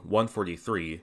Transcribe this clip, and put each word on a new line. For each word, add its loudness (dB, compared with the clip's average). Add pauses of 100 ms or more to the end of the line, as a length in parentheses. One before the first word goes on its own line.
one 4
forty-three -2